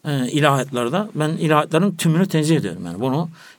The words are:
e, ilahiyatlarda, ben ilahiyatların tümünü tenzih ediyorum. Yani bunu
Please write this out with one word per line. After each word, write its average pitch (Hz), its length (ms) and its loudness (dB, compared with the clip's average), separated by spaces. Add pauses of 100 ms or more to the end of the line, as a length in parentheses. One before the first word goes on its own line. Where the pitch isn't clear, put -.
e, 139 260 -2
ilahiyatlarda, 139 840 0
ben 151 140 -2
ilahiyatların 160 680 2
tümünü 165 320 2
tenzih 156 280 2
ediyorum. 95 300 -4
Yani 85 140 -10
bunu 135 280 -2 (300)